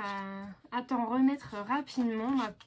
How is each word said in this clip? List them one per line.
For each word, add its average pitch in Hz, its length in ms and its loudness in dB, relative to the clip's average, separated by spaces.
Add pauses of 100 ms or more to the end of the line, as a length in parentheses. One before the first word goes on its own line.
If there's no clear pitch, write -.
à, 196 720 -6
à 247 60 0
t'en 240 240 0
remettre 262 500 2
rapidement, 233 720 0
ma 240 200 2 (160)